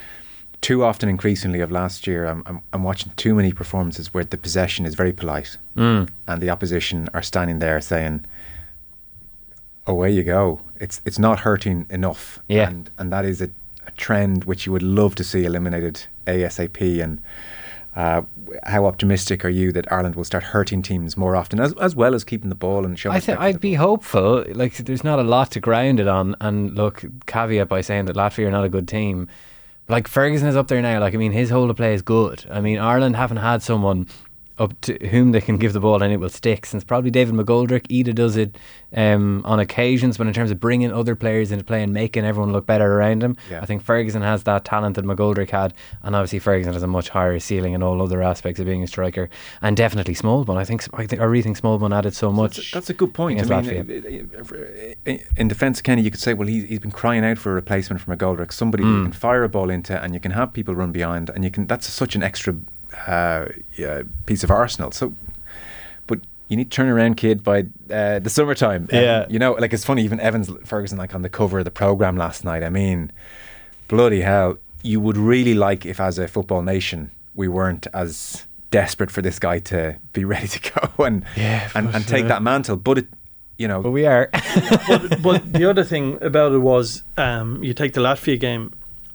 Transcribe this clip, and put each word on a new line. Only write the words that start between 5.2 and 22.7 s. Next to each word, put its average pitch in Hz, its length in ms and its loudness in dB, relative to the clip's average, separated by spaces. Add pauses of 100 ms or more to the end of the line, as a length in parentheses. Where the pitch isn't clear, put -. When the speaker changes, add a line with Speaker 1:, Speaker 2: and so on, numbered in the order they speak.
Speaker 2:
Mm. 113 320 2 (180)
Speaker 1:
and 85 160 -4
the 90 80 0
opposition 85 640 -4
are 82 80 -4
standing 85 380 -2
there 80 200 0
saying, 80 440 -4 (1600)
"Away 92 260 2
you 92 120 2
go." 87 360 2 (200)
It's, - 260 -10
it's - 120 -4
not 107 220 4
hurting 95 480 0
enough. 92 600 -4
Speaker 2:
Yeah. 104 200 4
Speaker 1:
And, 85 300 -10
and 92 140 -6
that 95 120 -2
is 92 160 -2
a, 92 80 -4 (380)
a - 60 -18
trend 98 520 0
which 92 220 -4
you 92 60 -2
would 92 100 0
love 98 320 4
to 92 100 -4
see 92 200 0
eliminated 87 600 -4 (220)
A 92 180 0
S 85 160 -6
A 85 80 -2
P. 87 320 -2
And, 78 200 -6 (760)
uh, 85 260 2 (420)
how 101 220 2
optimistic 98 600 0
are - 20 0
you 92 240 2
that 85 180 -4
Ireland 90 240 0
will 85 100 -6
start 87 200 -2
hurting 101 380 0
teams 90 340 -4
more 92 200 2
often, 92 240 -2
as, 135 140 2
as 180 220 0
well 123 180 4
as 113 80 -2
keeping 104 280 -6
the 92 40 -4
ball 98 300 -2